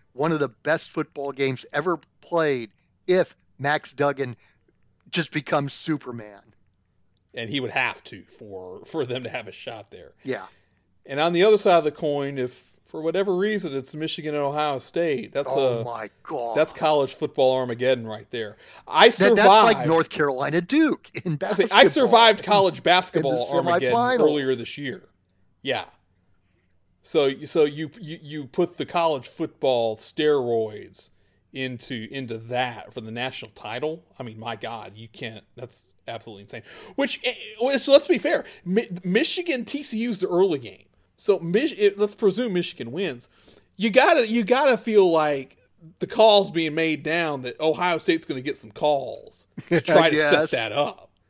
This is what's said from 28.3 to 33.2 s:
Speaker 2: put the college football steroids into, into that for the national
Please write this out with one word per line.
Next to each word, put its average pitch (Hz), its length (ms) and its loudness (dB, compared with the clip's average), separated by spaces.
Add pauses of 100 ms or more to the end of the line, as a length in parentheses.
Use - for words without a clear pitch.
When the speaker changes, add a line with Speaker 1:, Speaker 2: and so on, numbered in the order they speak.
Speaker 2:
put 175 320 -4
the 147 80 -8
college 160 440 -2
football 120 680 -2
steroids 113 1120 -2 (460)
into, 127 560 -8
into 127 260 -10
that 117 560 -8
for - 80 -12
the 110 100 -14
national 120 420 -10